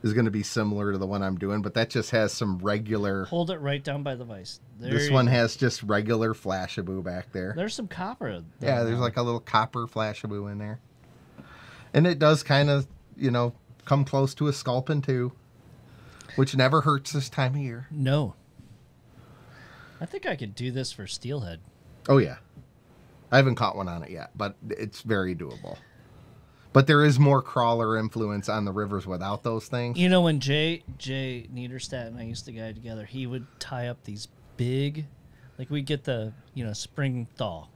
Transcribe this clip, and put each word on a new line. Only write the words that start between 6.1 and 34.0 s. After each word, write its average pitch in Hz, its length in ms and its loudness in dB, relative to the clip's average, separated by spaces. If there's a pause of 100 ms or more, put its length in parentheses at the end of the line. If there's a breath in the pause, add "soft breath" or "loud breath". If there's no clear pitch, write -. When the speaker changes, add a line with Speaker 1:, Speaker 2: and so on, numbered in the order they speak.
Speaker 1:
Flashabou 95 680 -6
back 90 300 -8
there. 92 240 -6
Speaker 2:
There's 196 180 -6
some 220 140 -8
copper 190 400 -8
Speaker 1:
Yeah, 101 80 -8
Speaker 2:
down 85 80 -12 (160)
Speaker 1:
there's, 127 300 0
Speaker 2:
there. 117 80 0
Speaker 1:
like, 120 180 0
a 131 60 0
little 120 180 -2
copper 113 480 0
Flashabou 104 640 -6
in 101 60 -8
there. 107 200 -8 (1120 loud breath)
And 156 140 6
it 165 140 2
does 151 240 6
kinda, 143 400 4 (320)
you 135 160 2
know, 120 220 2 (320)
come 143 180 4
close 135 300 2
to 147 120 0
a 143 60 2
sculpin, 135 500 -2
too, 127 300 0 (1040 loud breath)
which 135 200 4
never 131 260 6
hurts 139 280 2
this 143 180 -2
time 131 280 0
of 147 40 -2
year. 123 300 -8
Speaker 2:
No. 139 440 2 (1700 loud breath)
I 170 60 -6
think 392 200 -8
I 185 100 -2
could 107 180 -8
do 123 160 -4
this 127 220 -4
for 98 160 -12
steelhead. 117 500 -8 (500)
Speaker 1:
Oh, 139 100 10
yeah. 131 180 2 (960)
I 127 60 10
haven't 131 180 6
caught 104 180 0
one 95 140 -4
on 85 160 -8
it - 60 -14
yet, 85 260 -12
but 101 180 -4 (160)
it's - 300 -6
very 95 340 0
doable. 60 420 -10 (1000 soft breath)
But 139 120 10
there 147 160 8
is 147 160 6
more 139 220 8
crawler 117 560 2
influence 107 540 -2
on 104 160 0
the 98 60 -4
rivers 98 340 -2
without 92 360 -6
those 113 260 -4
things. 120 300 -4
Speaker 2:
You 180 120 4
know, 185 100 6
when 165 180 4
Jay, 151 460 0 (140)
Jay 131 540 -8
Niederstadt 123 560 -10
and 117 100 -14
I 117 60 -10
used 113 200 -10
to 120 80 -16
guide 110 220 -10
together, 110 320 -12
he 131 200 -10
would 123 200 -8 (120)
tie 120 300 -8
up 120 160 -10